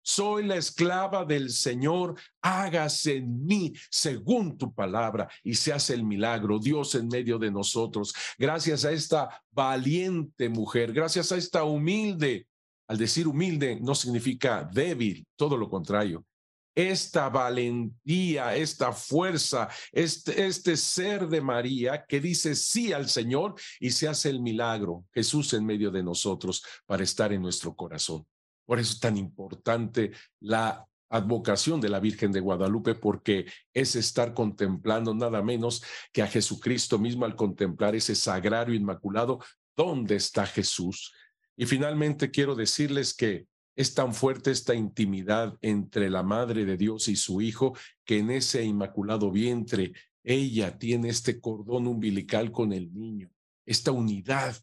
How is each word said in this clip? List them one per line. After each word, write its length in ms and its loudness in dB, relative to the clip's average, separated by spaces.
"Soy 440 0
la 120 2
esclava 640 0
del 260 0
Señor, 640 0
hágase 760 0
en 280 -4
mí 260 2
según 680 0
tu 160 -4
palabra", 560 -2
y 120 -2
se 160 2
hace 220 0
el 100 0
milagro, 560 0
Dios 360 0
en 120 0
medio 300 0
de 140 0
nosotros. 640 -2
Gracias 460 0
a 80 2
esta 500 0
valiente 1000 0
mujer, 420 0
gracias 400 0
a 60 2
esta 260 2
humilde, 840 0
al 100 -2
decir 320 2
humilde 500 0
no 160 0
significa 800 0
débil, 520 0
todo 180 2
lo 140 -2
contrario. 560 0
Esta 540 0
valentía, 1300 0
esta 380 0
fuerza, 760 0
este, 540 0
este 320 2
ser 500 0
de 140 2
María 680 0
que 140 0
dice 340 0
sí 380 0
al 160 -2
Señor 460 0
y 140 -2
se 160 0
hace 220 0
el 100 -2
milagro, 720 -2
Jesús 420 0
en 120 0
medio 260 0
de 100 -2
nosotros, 600 -2
para 180 -2
estar 300 0
en 80 -2
nuestro 340 -6
corazón. 500 -8
Por 140 0
eso 140 -2
es 80 -6
tan 160 2
importante 960 -2
la 480 -2
advocación 720 2
de 80 0
la 100 0
Virgen 320 0
de 80 2
Guadalupe, 560 2
porque 520 0
es 240 0
estar 360 0
contemplando 800 0
nada 300 0
menos 400 -2
que 80 2
a 60 2
Jesucristo 680 2
mismo 280 2
al 100 -4
contemplar 600 2
ese 200 0
sagrario 580 0
inmaculado, 680 0
¿dónde 400 2
está 300 0
Jesús? 680 -4
Y 80 -2
finalmente 680 2
quiero 240 2
decirles 580 0
que 320 -2
es 200 0
tan 200 2
fuerte 380 2
esta 240 0
intimidad 840 0
entre 480 0
la 140 0
Madre 420 0
de 100 0
Dios 320 0
y 80 2
su 260 -2
Hijo, 320 0
que 160 2
en 100 0
ese 360 0
inmaculado 680 0
vientre 600 0
ella 520 0
tiene 300 0
este 320 -2
cordón 480 -4
umbilical 640 0
con 220 0
el 200 -6
niño, 380 -10
esta 280 0
unidad. 680 -2